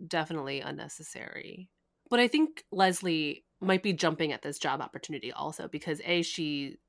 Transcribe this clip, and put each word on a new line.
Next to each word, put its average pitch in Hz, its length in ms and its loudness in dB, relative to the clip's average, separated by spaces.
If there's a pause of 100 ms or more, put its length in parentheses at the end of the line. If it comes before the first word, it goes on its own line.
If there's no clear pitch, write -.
definitely 156 540 -2
unnecessary. - 1080 -10 (400)
But 240 100 6
I 247 80 8
think 302 440 2
Leslie 180 720 2 (160)
might 185 240 4
be 202 80 4
jumping 160 400 2
at - 100 -6
this 143 160 -6
job 139 240 0
opportunity 147 500 -8
also 156 360 -6
because, 151 360 -4
A, 175 180 4
she 147 540 -4 (120)